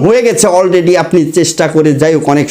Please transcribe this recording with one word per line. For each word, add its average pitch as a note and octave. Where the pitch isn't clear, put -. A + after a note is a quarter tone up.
হয়ে A3+
গেছে G#3+
already, F3+
আপনি F3+
চেষ্টা E3+
করে D#3
যাই D#3+
হোক D3+
অনেক D3